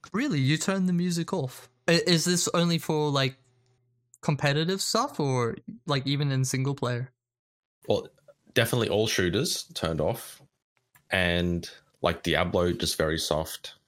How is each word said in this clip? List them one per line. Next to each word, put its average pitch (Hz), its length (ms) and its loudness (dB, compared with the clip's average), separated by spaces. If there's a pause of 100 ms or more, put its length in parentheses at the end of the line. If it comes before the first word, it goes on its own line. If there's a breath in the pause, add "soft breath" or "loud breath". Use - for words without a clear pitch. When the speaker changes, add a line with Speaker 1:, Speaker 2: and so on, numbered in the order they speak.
(120)
Speaker 1:
Really? 214 280 0
You 135 160 4
turned 190 320 0
the 180 40 2
music 170 400 -2
off? 151 360 -6 (200)
I-, 170 180 4
is 170 180 4
this 175 300 0
only 170 240 2
for, 151 320 0
like, 135 260 0 (840)
competitive 156 600 0
stuff 269 380 -2
or, 127 360 0 (300)
like, 135 200 -2
even 143 260 0
in 131 120 0
single 131 300 -2
player? 123 360 -4 (800)
Speaker 2:
Well, - 200 0 (460)
definitely 117 340 2
all 107 180 2
shooters 101 580 0 (100)
turned 80 260 -2
off, - 420 -4 (680)
and, 87 580 2 (340)
like, 82 200 0
Diablo, 85 500 2
just - 240 -2
very 80 220 0
soft. - 560 -4 (140)